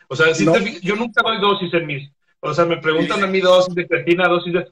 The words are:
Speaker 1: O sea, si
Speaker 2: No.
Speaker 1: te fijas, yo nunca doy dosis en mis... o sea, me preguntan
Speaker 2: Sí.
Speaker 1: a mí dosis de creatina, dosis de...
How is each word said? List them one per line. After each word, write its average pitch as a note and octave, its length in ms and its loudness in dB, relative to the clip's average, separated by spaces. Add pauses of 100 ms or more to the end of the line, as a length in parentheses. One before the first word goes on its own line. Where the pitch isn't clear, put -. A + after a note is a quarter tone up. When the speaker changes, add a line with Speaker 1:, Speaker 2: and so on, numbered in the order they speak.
Speaker 1:
O C3+ 80 -10
sea, D#3+ 180 2
si D3+ 120 0
Speaker 2:
No. D#3+ 80 4
Speaker 1:
te F#3+ 80 2
fijas, F#3+ 200 -8
yo F#3 140 -2
nunca A#3 260 -2
doy A3+ 180 -2
dosis G3 360 0
en D#3+ 100 0
mis... D3 260 -10 (280)
o D3 160 -6
sea, E3+ 100 4
me E3+ 120 -2
preguntan D#3+ 420 0
Speaker 2:
Sí. G3+ 40 0
Speaker 1:
a F#3+ 40 -2
mí F#3+ 120 0
dosis F3+ 360 4
de E3+ 120 -4
creatina, F3 400 0
dosis F3 240 0
de... E3+ 200 -2